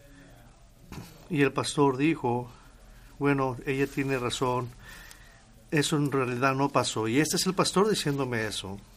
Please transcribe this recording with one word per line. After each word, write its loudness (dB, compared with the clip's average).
Y 2
el 4
pastor 2
dijo, 0
"Bueno, 2
ella 0
tiene -2
razón, -2
eso 2
en 0
realidad 2
no 2
pasó". 0
Y 2
este 2
es -2
el 0
pastor 2
diciéndome -2
eso. -8